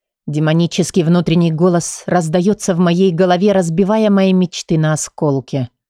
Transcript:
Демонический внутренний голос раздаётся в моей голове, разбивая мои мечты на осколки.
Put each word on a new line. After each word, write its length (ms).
Демонический 760
внутренний 500
голос 540
раздаётся 680
в 40
моей 320
голове, 420
разбивая 560
мои 240
мечты 440
на 140
осколки. 800